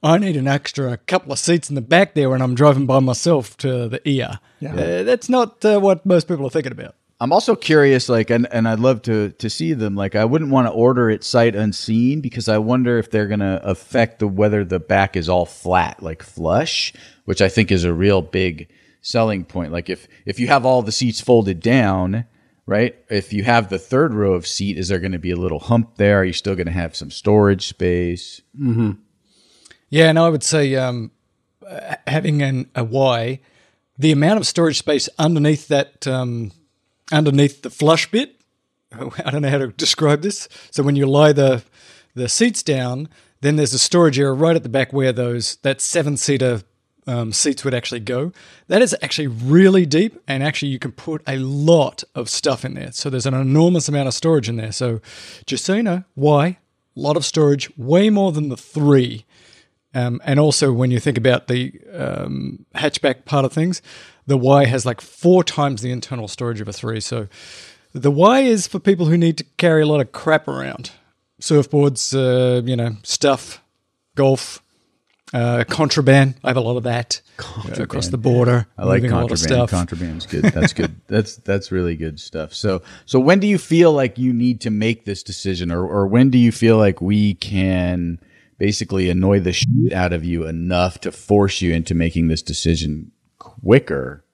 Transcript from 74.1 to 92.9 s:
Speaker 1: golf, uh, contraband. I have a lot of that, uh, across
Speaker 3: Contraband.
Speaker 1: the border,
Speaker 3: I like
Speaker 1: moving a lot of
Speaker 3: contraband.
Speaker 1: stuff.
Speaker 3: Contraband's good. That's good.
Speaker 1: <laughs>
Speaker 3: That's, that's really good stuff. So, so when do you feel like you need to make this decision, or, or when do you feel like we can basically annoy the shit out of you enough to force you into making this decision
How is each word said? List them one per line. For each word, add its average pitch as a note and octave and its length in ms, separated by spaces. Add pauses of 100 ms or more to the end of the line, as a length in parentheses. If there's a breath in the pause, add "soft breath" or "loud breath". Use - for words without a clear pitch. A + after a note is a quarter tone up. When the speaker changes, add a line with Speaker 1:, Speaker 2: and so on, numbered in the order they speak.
Speaker 1:
golf, C3+ 460 (720)
uh, A#2+ 340
contraband. C#3 760
I - 40
have B2+ 80
a B2+ 40
lot A#2+ 160
of A#2+ 80
that, A#2+ 360 (180)
uh, - 40
across - 340
Speaker 3:
Contraband. - 360
Speaker 1:
the C3 60
border, A#2+ 480 (120)
Speaker 3:
I F#2+ 60
like F#2+ 180
Speaker 1:
moving A#2+ 140
a E2+ 60
lot D#2+ 100
of E2 60
Speaker 3:
contraband. A2+ 300
Speaker 1:
stuff. - 20
Speaker 3:
Contraband's E2+ 560
good. - 180
That's - 280
good. - 300
Speaker 1:
<laughs> - 60
Speaker 3:
That's, G#2 280
that's G2 340
really F2 260
good D#2 240
stuff. - 340
So, F#2+ 280 (240 loud breath)
so C3 140
when D#3+ 200
do G3 60
you G3+ 120
feel E3 340
like C3+ 260
you B2+ 140
need A#2+ 300
to A#2+ 80
make A2 340
this G2+ 180
decision, F2+ 480
or, F2+ 160
or G2 200
when B2 240
do B2+ 80
you A#2 140
feel A2+ 260
like G2+ 220
we G#2 340
can F2+ 840 (400 soft breath)
basically F#2+ 520
annoy F#2+ 300
the F2+ 120
shit - 400
out F2+ 200
of E2 120
you E2+ 220
enough F2 560
to - 100
force G2+ 480
you F2 140
into E2 200
making E2 340
this D#2+ 140
decision D#2 680 (280)